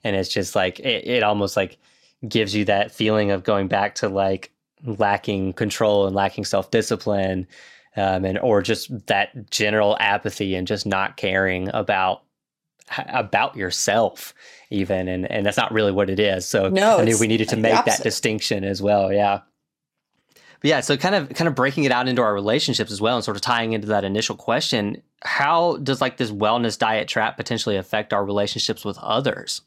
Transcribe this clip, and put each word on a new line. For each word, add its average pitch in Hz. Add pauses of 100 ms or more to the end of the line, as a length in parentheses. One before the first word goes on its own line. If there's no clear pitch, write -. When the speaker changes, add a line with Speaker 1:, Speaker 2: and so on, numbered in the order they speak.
Speaker 1:
And 104
it's 95
just, -
like, 92
it, 117
it 120
almost, 104
like, 95 (500)
gives 104
you 107
that 101
feeling 107
of 92
going 98
back 101
to, 110
like, 98 (320)
lacking 101
control 104
and 95
lacking 98
self-discipline, 98 (500)
um, 95
and, 95
or 107
just 110 (160)
that 104
general 104
apathy 101
and 92
just 101
not 95
caring 95
about, 95 (880)
about 113
yourself 101 (360)
even. 92
And, 92
and 101
that's 104
not 113
really 104
what 98
it 95
is. 95
So 95
Speaker 2:
No, 98
Speaker 1:
I -
knew 113
Speaker 2:
it's 107
Speaker 1:
we 113
needed 110
to 113
Speaker 2:
the 110
Speaker 1:
make 113
that -
Speaker 2:
opposite. 107
Speaker 1:
distinction 107
as 98
well. 98
Yeah. 101 (1200)
But 139
yeah, 147
so 143
kind 180
of, 151
kind 165
of 151
breaking 143
it 127
out 127
into 127
our 107
relationships 107
as 101
well 113
and 110
sort 101
of 101
tying 117
into 104
that 104
initial 101
question, 113 (220)
how 165
does, 135
like, 127
this 117
wellness 107
diet 110
trap -
potentially 110
affect 107
our 101
relationships -
with 101
others? -